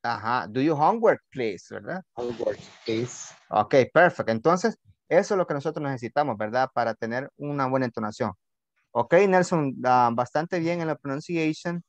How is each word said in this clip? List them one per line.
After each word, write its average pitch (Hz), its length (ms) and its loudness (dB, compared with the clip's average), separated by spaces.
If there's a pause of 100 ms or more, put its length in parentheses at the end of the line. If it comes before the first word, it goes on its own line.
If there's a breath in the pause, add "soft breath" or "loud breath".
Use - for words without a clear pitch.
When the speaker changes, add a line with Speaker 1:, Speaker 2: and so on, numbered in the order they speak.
Speaker 1:
Ajá, 113 420 -2
do 107 140 -4
your 147 180 2
homework, 185 440 2 (100)
please, 110 420 -6
¿verdad? 135 300 -10 (120)
Speaker 2:
Homework, 113 440 -6 (240)
please. 117 500 -6 (160)
Speaker 1:
Ok, 104 260 0 (180)
perfecto. 160 360 4
Entonces, 160 480 0 (300)
eso 196 260 2
es 196 40 2
lo 175 100 0
que 160 60 -4
nosotros 151 360 -4
necesitamos, 123 480 -2
¿verdad? 117 360 -2
Para 113 200 0
tener 120 440 -6
una 143 300 -4
buena 131 180 0
entonación. 110 480 -6 (580)
Ok, 117 220 0 (160)
Nelson, 175 460 2 (100)
ah, 123 280 6
bastante 151 460 -2
bien 170 220 -2
en 160 60 -4
la 147 100 -4
pronunciation. 160 920 -4